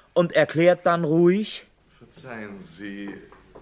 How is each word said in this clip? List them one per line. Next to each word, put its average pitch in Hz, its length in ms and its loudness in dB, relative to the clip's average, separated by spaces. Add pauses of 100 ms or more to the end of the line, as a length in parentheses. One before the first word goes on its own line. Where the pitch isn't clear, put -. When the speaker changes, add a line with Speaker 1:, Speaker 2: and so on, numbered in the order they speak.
(140)
Speaker 1:
und 170 180 2
erklärt 170 540 2
dann 170 180 2
ruhig: 175 640 2 (320)
Speaker 2:
Verzeihen 107 640 -16
Sie, 98 480 -12 (520)